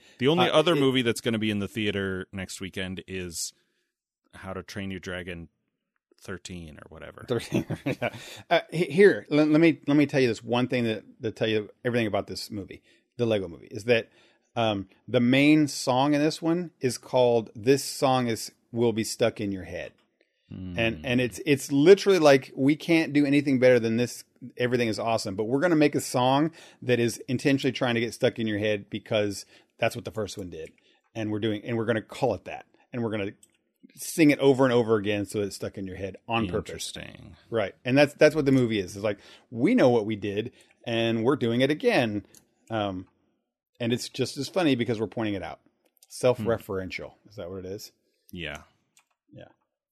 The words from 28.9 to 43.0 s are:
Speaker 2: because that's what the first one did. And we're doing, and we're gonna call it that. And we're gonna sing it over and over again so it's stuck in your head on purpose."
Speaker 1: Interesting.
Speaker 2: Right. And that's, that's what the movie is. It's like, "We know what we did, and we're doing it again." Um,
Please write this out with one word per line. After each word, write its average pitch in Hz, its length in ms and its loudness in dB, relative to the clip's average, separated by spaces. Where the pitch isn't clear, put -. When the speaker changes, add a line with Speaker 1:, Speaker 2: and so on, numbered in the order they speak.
Speaker 2:
because 104 560 -2
that's 117 160 -2
what 104 100 -10
the 87 60 -12
first 104 260 -8
one 87 140 -12
did. 80 200 -14
And 110 160 -4
we're 104 80 -4
doing, 104 240 -2
and 120 120 -6
we're 113 100 -2
gonna 110 180 0
call 117 320 -2
it - 100 -12
that. 76 220 -14
And 120 120 -6
we're 110 60 -2
gonna 101 220 -6
sing - 340 2
it 139 100 4
over 135 240 6
and 123 100 4
over 113 240 4
again 101 280 -2
so 104 160 -4
it's 98 140 -4
stuck 107 240 -10
in 98 80 -8
your 92 80 -12
head 95 220 -10
on 113 200 0
purpose." 90 220 -4
Speaker 1:
Interesting. - 640 -14
Speaker 2:
Right. 104 240 -4
And 127 140 2
that's, 143 160 4
that's 151 220 6
what 151 100 0
the 135 60 4
movie 120 280 4
is. 92 160 -6
It's 101 80 -12
like, 107 140 -2
"We 139 240 0
know 170 160 6
what 117 160 2
we 110 100 -4
did, 104 360 -6
and 113 380 0
we're 143 140 4
doing 120 240 0
it 135 100 2
again." 151 540 0
Um, 101 380 -4